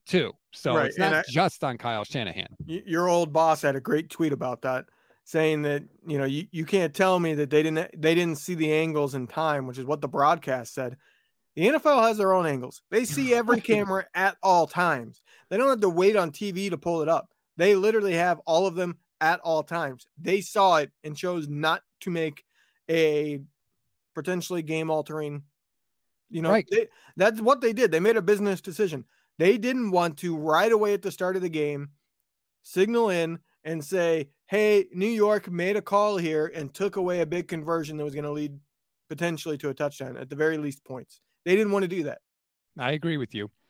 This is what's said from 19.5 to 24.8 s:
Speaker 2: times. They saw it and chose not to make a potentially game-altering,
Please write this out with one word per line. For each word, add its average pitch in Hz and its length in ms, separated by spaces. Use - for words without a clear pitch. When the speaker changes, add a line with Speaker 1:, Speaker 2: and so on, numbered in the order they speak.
Speaker 2:
times. 151 440
They 185 240
saw 190 360
it 147 140
and 151 120
chose 175 320
not 156 360
to - 80
make 160 340
a 151 500
potentially 175 480
game-altering, 156 840